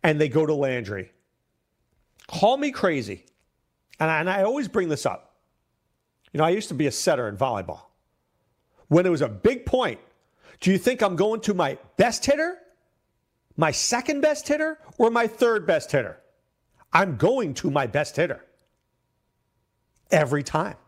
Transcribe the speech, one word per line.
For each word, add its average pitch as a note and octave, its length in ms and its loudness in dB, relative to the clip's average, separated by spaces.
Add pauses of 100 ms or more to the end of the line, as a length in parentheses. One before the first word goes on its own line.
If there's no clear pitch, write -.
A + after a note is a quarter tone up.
And D3+ 160 2
they D3+ 80 2
go D#3 160 2
to D3+ 80 0
Landry. B2 580 -4 (1160)
Call G#3 300 2
me C#4+ 140 -2
crazy. C3 540 -4 (760)
And D#3+ 100 0
I, D#3+ 100 0
and E3+ 100 -2
I G3 140 0
always A#3+ 240 -2
bring F3+ 200 -2
this D3+ 180 -4
up. - 280 -6 (960)
You - 60 -8
know, D3+ 60 2
I E3 80 2
used G#3 160 -2
to E3 80 -10
be D3 100 0
a C3 60 0
setter B2+ 360 0
in G2+ 80 -8
volleyball. G2 460 -4 (1040)
When E3+ 180 4
it F#3 40 2
was D3+ 140 0
a B2+ 40 -2
big G#3 380 0
point, A3+ 340 0 (600)
do F#3 120 2
you G3 60 4
think B3+ 240 0
I'm F#3+ 140 0
going G#3+ 260 0
to G#3 140 -2
my C#3 240 -2 (180)
best A3+ 260 2
hitter, D#4+ 360 0 (960)
my D#3 140 2
second B3 500 -2
best D4 260 0
hitter, D#4 300 -2 (220)
or A#3 100 6
my A#3 160 2
third A3 400 2
best D#3+ 260 0
hitter? A2+ 280 -2 (720)
I'm E3+ 240 2
going F#3 380 0
to D#3+ 160 -2
my C3+ 160 0
best C#3+ 280 -4
hitter. D#3 300 -2 (1700)
Every D3 320 2
time. E3 320 -4 (120)